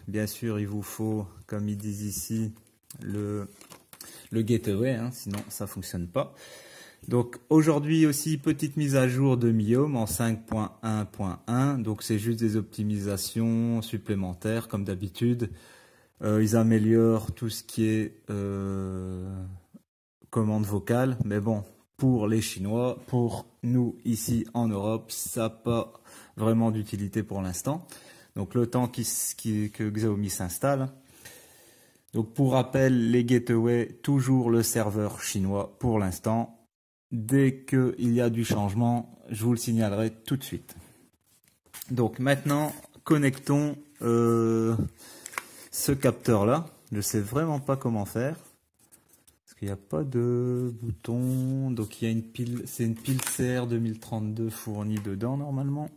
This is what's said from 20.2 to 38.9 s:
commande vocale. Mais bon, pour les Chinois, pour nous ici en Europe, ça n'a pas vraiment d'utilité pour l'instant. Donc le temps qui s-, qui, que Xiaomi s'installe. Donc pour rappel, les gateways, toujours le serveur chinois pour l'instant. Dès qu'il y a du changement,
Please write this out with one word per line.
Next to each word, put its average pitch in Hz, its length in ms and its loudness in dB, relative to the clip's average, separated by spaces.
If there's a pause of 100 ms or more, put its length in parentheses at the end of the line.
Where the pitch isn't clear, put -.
commande 107 340 2
vocale. 117 500 0 (100)
Mais 104 140 0
bon, 104 240 0 (340)
pour 123 300 4
les 110 140 4
Chinois, 113 640 -2
pour 120 400 -2 (160)
nous 123 420 0
ici 117 520 0
en 120 120 2
Europe, 107 440 -2
ça - 300 -6
n'a 113 100 0
pas - 420 -2 (440)
vraiment 113 340 4
d'utilité 104 500 -4
pour 98 220 -6
l'instant. 131 440 -6 (480)
Donc 101 200 -6
le 120 120 4
temps 123 200 0
qui 120 140 -6
s-, - 340 -4
qui, 104 340 -2
que 107 180 -6
Xiaomi 104 420 0
s'installe. 135 640 -2 (1200)
Donc 113 200 -4
pour 135 200 2
rappel, 127 580 4
les 123 140 4
gateways, 120 760 2
toujours 131 480 2
le 117 140 6
serveur 107 580 -2
chinois 98 560 -4
pour 113 220 2
l'instant. 110 680 -2 (440)
Dès 131 520 2
qu'il 127 480 2
y 117 100 4
a 120 100 4
du 113 120 0
changement, 113 760 0 (100)